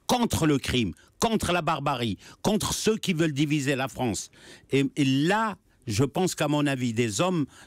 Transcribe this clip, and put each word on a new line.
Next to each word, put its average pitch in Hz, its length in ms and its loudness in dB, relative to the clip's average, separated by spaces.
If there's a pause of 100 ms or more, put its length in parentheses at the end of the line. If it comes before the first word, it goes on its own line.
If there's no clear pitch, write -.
contre 233 400 0
le 147 120 4
crime, 113 340 -2 (260)
contre 220 340 0
la 175 100 0
barbarie, 143 560 -2 (240)
contre - 320 0
ceux 214 240 0
qui - 160 -4
veulent 160 180 0
diviser 143 420 0
la 131 140 -4
France. 120 420 -4 (400)
Et, 139 140 4 (120)
et 147 100 2
là, 175 500 2 (300)
je 113 180 2
pense 170 300 0
qu'à 151 140 -2
mon 147 180 2
avis, 127 260 0
des 113 300 0
hommes 175 240 0 (200)